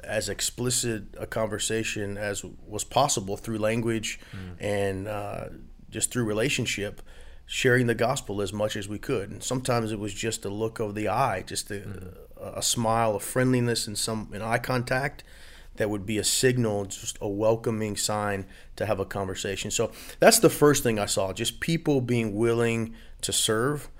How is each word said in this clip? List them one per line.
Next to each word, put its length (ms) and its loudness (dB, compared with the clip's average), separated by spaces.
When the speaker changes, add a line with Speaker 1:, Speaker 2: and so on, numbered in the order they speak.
Speaker 1:
as 240 -2
explicit 760 -2
a 80 -8
conversation 920 -2
as 260 -4
was 160 -6
possible 540 2
through 220 -4
language 600 0
Speaker 2:
Mm. 240 -10
Speaker 1:
and, 480 0
uh, 380 -6
just 220 -2
through 140 2
relationship, 760 0
sharing 420 4
the 80 4
gospel 460 0
as 100 -2
much 240 0
as 140 -6
we 100 -6
could. 300 -2
And 120 -10
sometimes 520 0
it 60 -4
was 140 -4
just 300 -4
a 60 -4
look 320 -4
of 140 -2
the 120 -2
eye, 400 0
just 240 -6
a, 40 -6
Speaker 2:
Mm. 380 -10
Speaker 1:
a, 180 -8
a 20 -4
smile, 540 4
a 60 -4
friendliness, 640 2
and 100 -6
some, 360 -2
an 80 -8
eye 180 2
contact, 640 0
that 80 2
would 160 -2
be 140 2
a 40 2
signal, 600 4
just 360 -10
a 60 -2
welcoming 680 2
sign 480 0
to 100 -2
have 140 2
a 60 -2
conversation. 640 -4
So 180 0
that's 180 10
the 120 8
first 340 6
thing 160 2
I 80 2
saw, 260 0
just 260 -4
people 420 2
being 340 2
willing 580 2
to 120 -2
serve 560 2